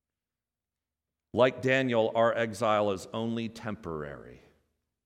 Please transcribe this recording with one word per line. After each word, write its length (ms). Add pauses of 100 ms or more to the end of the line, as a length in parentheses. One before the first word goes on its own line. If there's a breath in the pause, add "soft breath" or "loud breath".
(1300)
Like 300
Daniel, 500
our 220
exile 560
is 200
only 380
temporary. 920 (640)